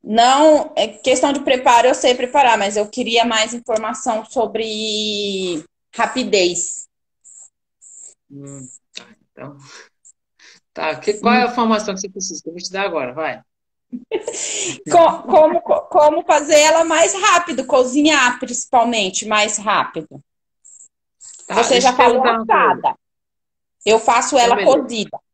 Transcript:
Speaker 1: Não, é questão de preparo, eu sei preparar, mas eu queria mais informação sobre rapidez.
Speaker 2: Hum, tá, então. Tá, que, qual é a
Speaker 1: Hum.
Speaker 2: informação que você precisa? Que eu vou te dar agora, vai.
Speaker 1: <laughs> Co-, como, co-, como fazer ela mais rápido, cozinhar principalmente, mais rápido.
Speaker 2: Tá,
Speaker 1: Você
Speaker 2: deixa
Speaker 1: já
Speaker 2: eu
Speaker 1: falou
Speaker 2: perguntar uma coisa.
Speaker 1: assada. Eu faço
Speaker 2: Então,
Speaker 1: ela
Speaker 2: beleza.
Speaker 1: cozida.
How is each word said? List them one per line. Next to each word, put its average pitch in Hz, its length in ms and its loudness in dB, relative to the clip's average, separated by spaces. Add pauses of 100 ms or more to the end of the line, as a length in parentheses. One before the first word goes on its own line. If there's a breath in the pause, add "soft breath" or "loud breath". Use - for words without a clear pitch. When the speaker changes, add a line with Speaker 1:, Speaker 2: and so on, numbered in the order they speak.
Speaker 1:
Não, 269 720 4
é 208 120 0
questão 269 440 0
de 254 80 -4
preparo, 247 480 4
eu 277 80 4
sei 254 180 2
preparar, 247 440 2
mas 208 180 -4
eu 214 140 -2
queria 233 360 -2
mais 226 280 -2
informação 220 720 -6
sobre 214 1400 -6 (320)
rapidez. 202 920 -2 (1400)
Speaker 2:
Hum, 139 380 -18 (260)
tá, - 120 -16 (260)
então. 139 260 -20 (1160 loud breath)
Tá, 160 260 -6
que, 208 160 -4
qual 233 180 0
é 247 100 2
a 240 40 0
Speaker 1:
Hum. 240 40 -4
Speaker 2:
informação 220 440 -2
que 190 60 -12
você 190 80 -12
precisa? 170 340 -12
Que 156 60 -12
eu 165 40 -14
vou 180 80 -16
te - 100 -14
dar 190 120 -6
agora, 147 300 -6
vai. 147 280 -8 (500)
Speaker 1:
<laughs> - 1000 -10
Co-, 330 320 4
como, 311 380 4
co-, - 220 -2
como 302 420 2
fazer 302 340 2
ela 320 240 4
mais 330 300 2
rápido, 349 520 0
cozinhar 269 720 2
principalmente, 226 880 -2
mais 214 320 -2
rápido. 165 640 -4 (1300)
Speaker 2:
Tá, - 80 -8
Speaker 1:
Você 233 200 2
Speaker 2:
deixa 254 140 4
Speaker 1:
já - 20 2
Speaker 2:
eu 254 60 -4
Speaker 1:
falou 247 240 4
Speaker 2:
perguntar 240 120 2
uma 226 120 -4 (280)
coisa. 175 140 -4
Speaker 1:
assada. - 120 -4 (840)
Eu 220 140 4
faço 254 360 0
Speaker 2:
Então, 240 100 6
Speaker 1:
ela 233 100 4
Speaker 2:
beleza. 262 260 4
Speaker 1:
cozida. 226 380 -8 (140)